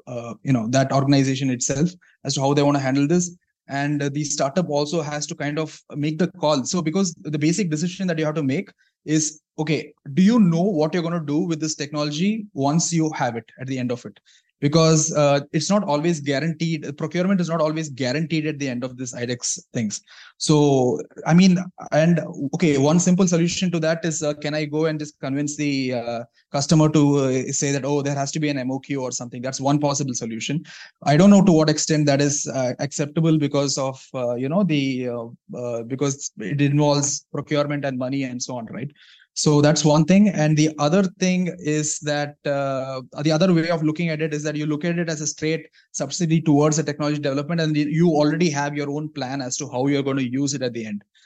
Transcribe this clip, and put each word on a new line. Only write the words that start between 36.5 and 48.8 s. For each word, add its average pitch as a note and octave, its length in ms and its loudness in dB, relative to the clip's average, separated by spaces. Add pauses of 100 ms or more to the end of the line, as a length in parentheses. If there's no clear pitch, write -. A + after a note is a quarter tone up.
involves C#3+ 720 0
procurement C#3+ 500 -2
and C3+ 140 -4
money C3 260 -4
and B2 180 -8
so C3 140 -8
on, A2+ 120 -10
right? - 240 -10 (440)
So D3+ 260 4
that's D3 220 4
one D3+ 220 4
thing. G3 240 6
And D3+ 260 2
the D3+ 220 4
other D3+ 240 2 (160)
thing F#3 400 0
is D3+ 440 -4
that, D3 340 -4 (100)
uh, C3+ 560 -4 (220)
the D#3 80 2
other F3 200 4
way E3 200 4
of E3 100 0
looking D#3 280 0
at D3+ 120 -4
it D#3 100 -2
is D3 120 -4
that D3+ 120 -4
you D3+ 120 -4
look F3 180 -2
at F3 140 -2
it E3 100 -4
as D#3 120 -6
a D3+ 40 -6
straight D#3+ 400 -4 (260)
subsidy D#3+ 480 0
towards D3+ 380 4
the D#3+ 60 0
technology D3 340 -2
development, D3 420 -2
and D#3 160 0
you D#3 340 2
already D3+ 420 2
have C#3+ 240 -2
your C#3+ 160 -4